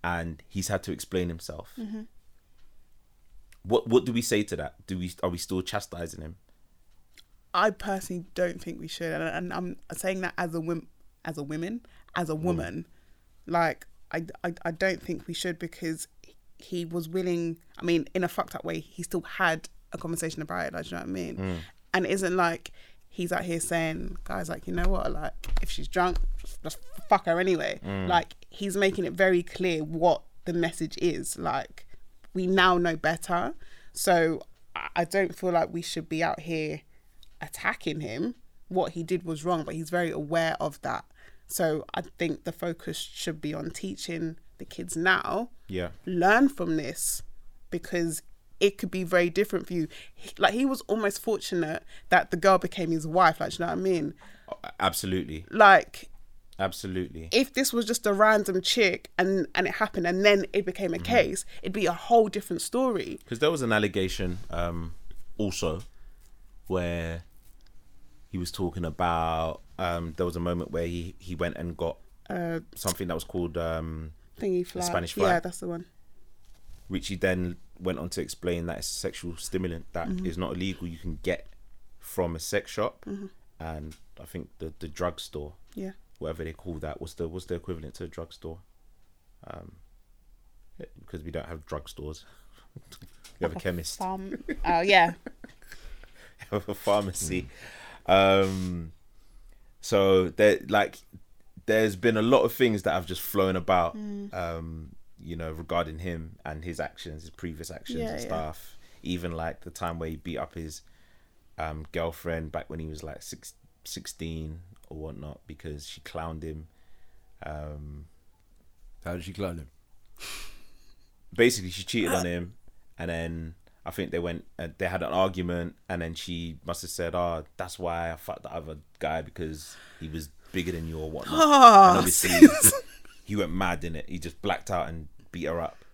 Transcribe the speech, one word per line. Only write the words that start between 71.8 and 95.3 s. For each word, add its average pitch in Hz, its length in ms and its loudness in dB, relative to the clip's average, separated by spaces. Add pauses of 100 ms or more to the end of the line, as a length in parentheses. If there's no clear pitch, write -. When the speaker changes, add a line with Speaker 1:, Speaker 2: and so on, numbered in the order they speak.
Speaker 2:
Uh, 170 320 -4 (140)
Speaker 1:
something 92 340 -2
that 85 60 -2
was 80 100 -2
called, 85 320 -4
um, 80 560 -4 (280)
Speaker 2:
thingy 180 240 0
Speaker 1:
the - 0 -
Speaker 2:
fly. 180 180 -8
Speaker 1:
Spanish 175 340 -2
Speaker 2:
Yeah, 202 80 4
Speaker 1:
fly. 175 160 4
Speaker 2:
that's 175 200 -10
the 185 80 -6
one. 170 160 -6 (1040)
Speaker 1:
Richie 95 280 -4
then 90 400 0 (220)
went 90 200 -2
on 82 120 -6
to - 100 -4
explain 85 460 -2
that 85 120 -6
it's - 120 -6
a - 40 -6
sexual - 420 -6
stimulant 90 560 -4
that 85 160 -4
Speaker 2:
Mm-hmm. 92 180 -4
Speaker 1:
is 82 120 -2
not 90 160 -2
illegal. 90 340 -4
You 82 100 -10
can 80 240 -6
get - 240 -2 (540)
from 87 340 -4
a 80 60 -8
sex - 300 -4
shop - 360 -4
Speaker 2:
Mm-hmm. 196 200 -8 (340)
Speaker 1:
and 78 340 -8 (260)
I - 40 -16
think 78 240 -12 (100)
the, 80 220 -10
the 85 80 -10
drugstore, 78 680 -6 (200)
Speaker 2:
Yeah. 190 180 -8 (260)
Speaker 1:
whatever 80 260 -6
they 80 80 -6
call 85 280 -10
that. 76 200 -8
What's - 140 -10
the, 85 140 -4
what's 90 180 -10
the 90 80 -4
equivalent 85 420 -8
to - 80 -10
a 82 40 -10
drugstore? 82 500 -12 (880)
Um, - 300 -16 (1200)
because 85 220 -14
we 82 80 -10
don't 80 160 -8
have 80 200 -12
drugstores. 76 580 -10 (500)
<laughs> - 300 -20 (340)
We 90 60 -2
have 82 80 0
a - 40 -8
Speaker 2:
Like 180 80 -8
a 98 40 0
Speaker 1:
chemist. 87 320 -4
Speaker 2:
pharm-, 190 420 -6 (220)
oh, 175 160 4
yeah. 180 320 8 (640)